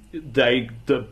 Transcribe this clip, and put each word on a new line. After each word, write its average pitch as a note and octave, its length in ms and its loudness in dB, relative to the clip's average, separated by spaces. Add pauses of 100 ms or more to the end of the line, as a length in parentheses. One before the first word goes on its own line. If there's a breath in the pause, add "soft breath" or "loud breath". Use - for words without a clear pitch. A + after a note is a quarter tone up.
(120)
they, B2+ 600 0 (160)
the A#2+ 240 2